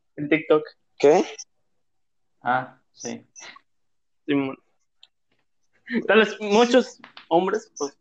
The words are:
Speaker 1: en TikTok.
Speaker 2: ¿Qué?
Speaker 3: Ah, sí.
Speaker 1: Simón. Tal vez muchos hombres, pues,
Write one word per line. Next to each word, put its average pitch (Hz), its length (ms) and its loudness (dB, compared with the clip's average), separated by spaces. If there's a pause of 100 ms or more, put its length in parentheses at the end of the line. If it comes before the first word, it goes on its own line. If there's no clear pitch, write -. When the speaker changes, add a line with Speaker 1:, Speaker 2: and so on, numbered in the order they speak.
(160)
Speaker 1:
en 147 140 -10
TikTok. 156 340 0 (340)
Speaker 2:
¿Qué? 156 260 4 (1160)
Speaker 3:
Ah, 127 380 -6 (120)
sí. - 320 -16 (1000)
Speaker 1:
Simón. 139 320 -4 (1500)
Tal 202 140 6
vez 208 220 0
muchos 233 580 2 (300)
hombres, 185 480 -2
pues, 139 240 -10